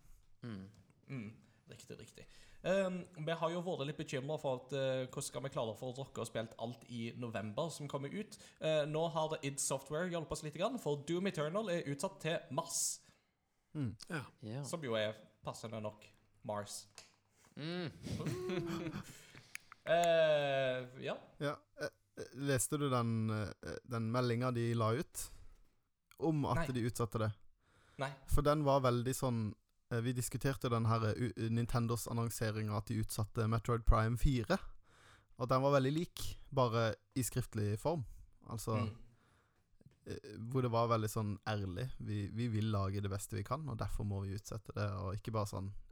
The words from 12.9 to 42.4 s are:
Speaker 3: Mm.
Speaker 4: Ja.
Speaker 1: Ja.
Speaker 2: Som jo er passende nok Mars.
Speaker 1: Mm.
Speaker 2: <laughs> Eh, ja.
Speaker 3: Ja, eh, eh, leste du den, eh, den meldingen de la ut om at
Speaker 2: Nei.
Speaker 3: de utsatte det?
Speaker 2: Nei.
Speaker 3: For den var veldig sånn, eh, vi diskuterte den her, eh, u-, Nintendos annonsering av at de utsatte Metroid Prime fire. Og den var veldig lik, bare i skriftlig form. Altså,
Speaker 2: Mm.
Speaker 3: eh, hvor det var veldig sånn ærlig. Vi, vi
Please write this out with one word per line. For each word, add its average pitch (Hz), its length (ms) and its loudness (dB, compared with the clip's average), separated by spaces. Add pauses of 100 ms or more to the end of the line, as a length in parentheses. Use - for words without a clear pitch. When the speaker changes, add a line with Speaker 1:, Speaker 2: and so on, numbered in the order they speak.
Speaker 3:
Mm. 131 200 -2 (140)
Speaker 4:
Ja. 156 140 -6 (180)
Speaker 1:
Ja. 120 220 -6
Speaker 2:
Som 165 180 -6
jo 120 140 0
er 107 180 2 (320)
passende 113 360 -8
nok 107 220 -8 (400)
Mars. 104 440 -6 (680)
Speaker 1:
Mm. 165 340 -4 (100)
Speaker 2:
<laughs> 165 1000 -4 (840)
Eh, 147 1000 4 (140)
ja. 170 160 -4 (200)
Speaker 3:
Ja, 147 180 -2 (260)
eh, 151 40 -2 (320)
eh, - 160 -8
leste 139 440 2
du 143 120 2
den, 117 400 4
eh, - 480 -2 (120)
den 113 220 -2
meldingen 123 420 2
de 117 220 2
la 110 180 4
ut - 380 -4 (880)
om 151 260 4
at 85 120 4
Speaker 2:
Nei. 165 180 2
Speaker 3:
de 113 100 2
utsatte 120 340 0
det? 110 100 4 (680)
Speaker 2:
Nei. 139 140 -2 (160)
Speaker 3:
For 143 180 6
den 147 180 6
var 139 180 8
veldig 123 340 4
sånn, 120 240 2 (520)
eh, 117 100 2
vi 123 120 2
diskuterte 123 560 0
den 117 160 4
her, 113 240 4
eh, - 60 2 (160)
u-, 113 180 -2
Nintendos 117 580 2
annonsering 110 600 -2
av 107 140 0
at - 80 -16
de 110 100 0
utsatte 110 480 0
Metroid 113 360 2
Prime 113 320 6
fire. 147 420 4 (800)
Og 127 100 0
den 131 140 4
var 139 160 6
veldig 135 160 4
lik, - 260 -2 (320)
bare 117 400 4 (220)
i 127 80 2
skriftlig 107 560 0
form. 147 260 0 (440)
Altså, 113 280 -2
Speaker 2:
Mm. 101 140 0 (1160)
Speaker 3:
eh, 98 300 -10 (140)
hvor 131 100 2
det 123 100 2
var 117 160 6
veldig 110 220 4
sånn 104 280 -2 (100)
ærlig. 104 420 -2 (100)
Vi, 104 280 -4
vi 117 200 -2